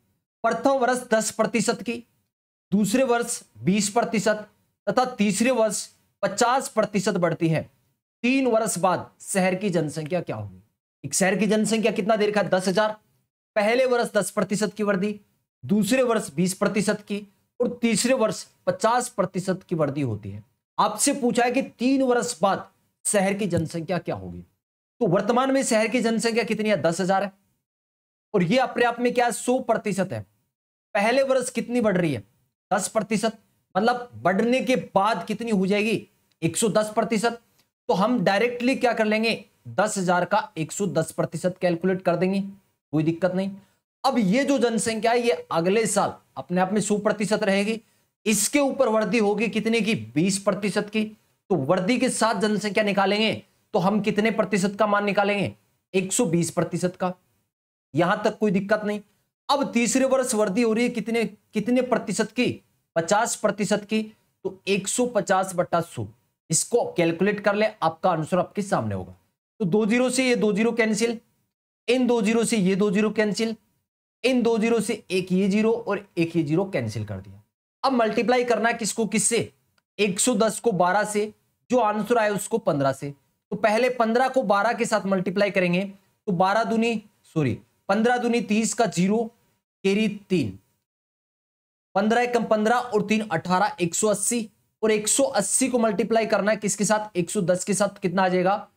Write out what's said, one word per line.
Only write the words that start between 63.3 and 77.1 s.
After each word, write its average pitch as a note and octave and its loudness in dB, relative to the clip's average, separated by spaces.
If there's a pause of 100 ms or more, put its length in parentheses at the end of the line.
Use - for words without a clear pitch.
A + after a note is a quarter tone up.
प्रतिशत G#3 -2
की। G#3+ -4 (300)
तो F#3+ -8
एक G3 -2
सौ B3 0
पचास F#3+ 0
बटा E3+ 0
सौ, A2+ -8 (440)
इसको F#3 0
कैलकुलेट F3+ 0
कर G3+ 2
ले, G#3+ 2 (160)
आपका E3 0
आंसर D#3+ -2
आपके G3 -4
सामने B2+ -2
होगा। F#2 -12 (440)
तो G#3 0
दो G#3+ 2
ज़ीरो B3 2
से B3+ 0
ये B3 2
दो G#3 2
ज़ीरो A3+ 2
कैंसिल, A3+ 0 (680)
इन B3 2
दो A#3 2
ज़ीरो A3+ 2
से A3+ 0
ये F#3+ 2
दो G#3 2
ज़ीरो G#3 0
कैंसिल, A3 -2 (680)
इन B3 2
दो A3+ 2
ज़ीरो A#3 2
से - -6
एक F#3 -2
ये F#3+ 2
ज़ीरो G#3+ 2
और G3+ -4 (120)
एक E3 -2
ये E3 2
ज़ीरो D#3+ 0
कैंसिल A#2 -4
कर G2+ -10